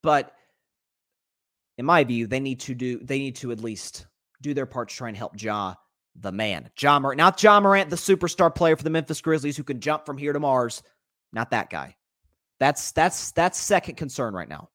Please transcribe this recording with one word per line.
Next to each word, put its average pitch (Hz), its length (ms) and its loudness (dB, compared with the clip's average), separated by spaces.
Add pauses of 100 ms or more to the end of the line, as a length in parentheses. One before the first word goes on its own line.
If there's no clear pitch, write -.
but 147 320 0 (1400)
in 120 60 -6
my 160 200 6
view, 117 220 -2
they 131 140 -4
need 131 200 -6
to 131 140 -8
do, 123 300 -6
they 135 140 -4
need 135 180 -6
to 123 160 -8
at 110 80 -8
least - 460 -12 (340)
do 143 140 -6
their 135 120 -2
part 120 220 -8
to - 80 -14
try 123 120 -10
and 104 80 -10
help 104 240 -12
Ja 104 340 -4 (420)
the 92 160 -10
man. 98 360 -4 (100)
Ja 143 200 4
Morant, 135 200 -2
not 180 240 4
Ja 208 180 8
Morant, 196 300 4
the 170 60 -4
superstar 180 580 2
player 165 220 4
for - 60 -14
the 160 80 -2
Memphis 160 300 -2
Grizzlies 147 360 0
who 151 80 -8
can 127 160 -8
jump 151 240 -2
from 139 140 -10
here 143 140 -4
to 143 80 -2
Mars. 127 420 0 (500)
Not 113 180 -4
that 113 200 -2
guy. 69 260 -10 (640)
That's, 139 320 0
that's, - 400 0
that's 175 260 0
second 180 380 0
concern 127 380 -6
right 87 140 -8
now. 76 260 -14